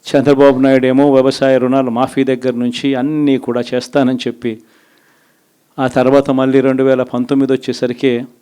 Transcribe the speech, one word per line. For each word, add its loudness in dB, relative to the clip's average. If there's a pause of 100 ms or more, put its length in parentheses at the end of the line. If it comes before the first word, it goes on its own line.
చంద్రబాబు 4
నాయుడు 2
ఏమో 4
వ్యవసాయ 2
రుణాలు 0
మాఫీ -2
దగ్గర -2 (100)
నుంచి -4 (120)
అన్నీ 0 (120)
కూడా -4
చేస్తానని -2
చెప్పి, -6 (1300)
ఆ -2 (100)
తర్వాత 2 (120)
మళ్ళీ 2
రెండు 0
వేల 2 (100)
పంతొమ్మిది -2
వచ్చేసరికి -4 (300)